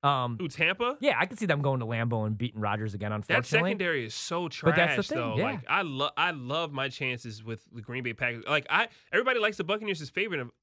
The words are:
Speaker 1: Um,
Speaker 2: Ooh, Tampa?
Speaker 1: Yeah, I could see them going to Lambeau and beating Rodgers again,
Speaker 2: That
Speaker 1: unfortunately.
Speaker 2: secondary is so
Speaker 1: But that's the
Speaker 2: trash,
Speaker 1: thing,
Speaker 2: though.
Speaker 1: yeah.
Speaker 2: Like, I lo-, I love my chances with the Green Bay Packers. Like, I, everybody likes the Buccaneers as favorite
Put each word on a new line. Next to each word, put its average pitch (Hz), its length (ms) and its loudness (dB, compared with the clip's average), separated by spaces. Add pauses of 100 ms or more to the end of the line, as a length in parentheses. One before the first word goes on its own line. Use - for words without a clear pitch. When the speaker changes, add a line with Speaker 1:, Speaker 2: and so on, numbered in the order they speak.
Speaker 1:
Um, 127 400 2
Speaker 2:
Ooh, 170 60 -2
Tampa? 190 540 0
Speaker 1:
Yeah, 254 180 4
I 180 80 4
could 208 100 -10
see 226 80 -2
them 147 160 2
going 135 200 2
to 113 40 -2
Lambeau 117 400 0
and 107 100 0
beating 110 240 -4
Rodgers 104 360 -2
again, 104 160 -4
Speaker 2:
That 107 60 -2
Speaker 1:
unfortunately. 170 520 2
Speaker 2:
secondary 175 360 0
is 110 100 -8
so 170 340 -4 (140)
Speaker 1:
But 156 120 6
that's 165 200 4
the 202 80 0
Speaker 2:
trash, - 60 -4
Speaker 1:
thing, - 100 -2
Speaker 2:
though. 113 180 -2
Speaker 1:
yeah. 175 60 2
Speaker 2:
Like, 208 160 -2 (100)
I 185 140 4
lo-, 143 340 -2
I 170 140 2
love 151 400 -4
my 135 180 -2
chances 120 540 -6
with 113 280 -10
the 117 100 -12
Green 123 200 -8
Bay 117 120 -4
Packers. 117 340 -4
Like, 143 240 0
I, 214 160 2 (240)
everybody 247 280 2
likes 214 180 0
the 190 60 -4
Buccaneers 196 380 -2
as 143 80 -10
favorite 180 380 -4 (160)